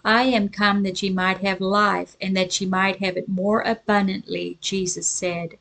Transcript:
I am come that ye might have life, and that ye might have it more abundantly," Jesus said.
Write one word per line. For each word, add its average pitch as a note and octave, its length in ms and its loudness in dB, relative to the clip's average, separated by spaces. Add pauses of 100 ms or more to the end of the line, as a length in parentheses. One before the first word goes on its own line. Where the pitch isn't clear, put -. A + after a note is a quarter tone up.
I A3+ 200 4
am A3+ 240 2
come G3+ 340 2
that F#3+ 180 -2
ye G3 100 -2
might F#3 280 0
have F#3+ 220 -2
life, F#3+ 600 0
and F#3+ 160 0
that F#3 240 0
ye G3 60 -2
might F#3+ 300 2
have F#3+ 200 -2
it F3+ 120 -4
more G3 320 0
abundantly," F#3+ 1000 -2
Jesus F3+ 460 -4
said. E3+ 440 -4 (100)